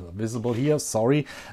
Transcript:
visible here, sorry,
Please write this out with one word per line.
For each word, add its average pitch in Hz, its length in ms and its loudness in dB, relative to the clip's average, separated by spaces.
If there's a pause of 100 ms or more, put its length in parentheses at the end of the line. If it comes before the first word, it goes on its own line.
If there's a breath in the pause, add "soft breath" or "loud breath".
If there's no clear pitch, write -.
(140)
visible 113 380 -2
here, 143 260 2
sorry, 131 480 2 (260 loud breath)